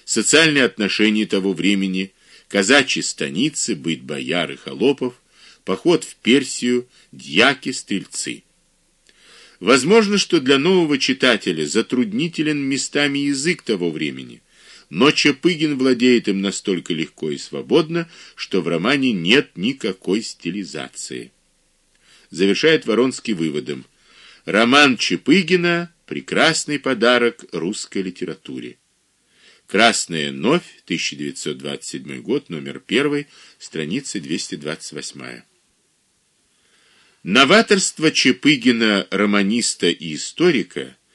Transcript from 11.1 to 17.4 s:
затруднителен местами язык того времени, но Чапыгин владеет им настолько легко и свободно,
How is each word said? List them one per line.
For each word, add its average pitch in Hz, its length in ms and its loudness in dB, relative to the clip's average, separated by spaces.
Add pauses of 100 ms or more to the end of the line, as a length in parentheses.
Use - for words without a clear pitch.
затруднителен 127 880 -2
местами 139 640 -2
язык 143 420 -2
того 87 300 -2
времени, 65 500 -8 (480)
но 127 220 4
Чапыгин 151 680 0
владеет 123 520 2
им 98 120 -2
настолько 95 520 -4
легко 78 360 -6
и 73 80 -6
свободно, 165 720 -2 (260)